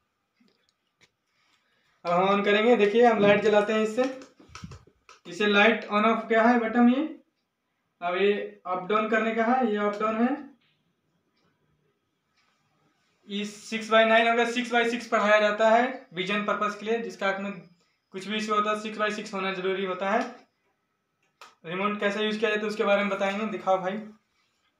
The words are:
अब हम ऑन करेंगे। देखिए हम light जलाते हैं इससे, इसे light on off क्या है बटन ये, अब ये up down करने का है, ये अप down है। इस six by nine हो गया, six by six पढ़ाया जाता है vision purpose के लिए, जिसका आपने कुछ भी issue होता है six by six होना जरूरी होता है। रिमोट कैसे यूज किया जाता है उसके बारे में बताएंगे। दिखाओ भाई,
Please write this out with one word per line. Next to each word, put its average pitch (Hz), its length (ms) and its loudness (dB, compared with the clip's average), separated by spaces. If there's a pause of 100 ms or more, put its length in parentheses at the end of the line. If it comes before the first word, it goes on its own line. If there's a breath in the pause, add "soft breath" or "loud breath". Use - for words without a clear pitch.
(2000)
अब 175 80 0
हम 180 100 4
ऑन 202 200 2
करेंगे। 214 340 4
देखिए 208 280 4
हम 214 140 4
light 202 240 6
जलाते 208 300 2
हैं 220 80 0
इससे, 220 220 -2 (1200)
इसे 180 220 -4
light 208 400 2
on 208 200 0
off 226 200 0
क्या 226 160 4
है 240 160 4
बटन 240 300 2
ये, 269 120 2 (1000)
अब 175 160 -4
ये 202 160 4 (320)
up 185 240 -6
down 214 200 0
करने 220 260 0
का 226 100 0
है, 240 260 2
ये 208 80 0
अप 208 200 -2
down 220 180 -2
है। 254 180 0 (3000)
इस 202 320 -8
six 214 280 -10
by 220 160 6
nine 226 220 4
हो 233 80 2
गया, 233 120 2
six 240 260 -6
by 233 160 2
six 240 180 -6
पढ़ाया 214 320 2
जाता 214 300 2
है 247 440 0
vision 196 320 -4
purpose 208 300 -2
के 214 100 -14
लिए, 226 140 -2
जिसका 196 300 -8
आपने 196 200 -6 (640)
कुछ 185 140 -12
भी 214 100 -4
issue 214 180 -4
होता 208 140 0
है 214 120 -4
six 214 180 -10
by 208 140 -2
six 208 200 -10
होना 190 200 -4
जरूरी 190 320 -4
होता 190 260 -4
है। 240 100 0 (1400)
रिमोट 196 340 -4
कैसे 202 240 -2
यूज 214 140 -2
किया 214 120 0
जाता 214 120 -2
है 220 60 -4
उसके 214 180 -4
बारे 202 180 2
में 196 60 -2
बताएंगे। 196 380 -2
दिखाओ 185 320 0
भाई, 190 200 -6 (800)